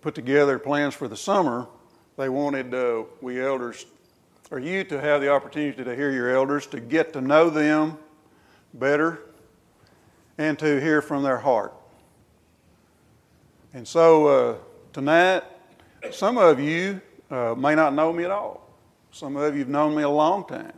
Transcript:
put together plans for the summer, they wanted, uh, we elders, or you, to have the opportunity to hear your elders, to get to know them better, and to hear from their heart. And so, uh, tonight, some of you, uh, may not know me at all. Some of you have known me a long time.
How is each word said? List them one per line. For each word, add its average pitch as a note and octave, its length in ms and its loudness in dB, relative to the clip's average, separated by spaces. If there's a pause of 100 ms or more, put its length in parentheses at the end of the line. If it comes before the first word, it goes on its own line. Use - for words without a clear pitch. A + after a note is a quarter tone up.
put D3+ 120 -8
together C3+ 440 2
plans C#3+ 360 -2
for C3 140 -10
the G#2 80 -12
summer, C#3 500 -2 (520)
they C3+ 100 -4
wanted, C3+ 460 -4
uh, A#2+ 300 -2 (180)
we B2+ 180 -8
elders, B2+ 460 -6 (640)
or C#3+ 80 -10
you, F3+ 260 -6
to D3 160 -8
have D3 220 0
the C#3 80 0
opportunity C#3 520 -2
to B2 140 -8
hear C#3+ 140 -2
your B2 180 -2
elders, C3+ 380 0
to - 140 -12
get D#3 340 -2
to C3+ 80 -6
know D#3 260 6
them D#3 480 0 (760)
better, D3 460 0 (1160)
and D#3 220 -2
to D3+ 240 0
hear D3+ 180 2
from C#3+ 220 -6
their C3 160 0
heart. A#2 340 0 (2000)
And A#2+ 160 -16
so, D#3+ 380 6
uh, B2 300 2 (360)
tonight, E3 520 2 (680)
some A3 260 -2
of E3 240 6
you, F3 400 -4 (300)
uh, A#2+ 260 -4
may C#3+ 180 0
not D3+ 200 2
know D#3+ 180 0
me E3+ 120 -6
at F3+ 60 -6
all. - 380 -10 (440)
Some C#3+ 260 -12
of D3 160 -2
you C#3+ 60 -4
have B2+ 100 -6
known D3+ 260 2
me D3+ 60 -2
a C#3+ 80 0
long D#3 360 0
time. - 320 -14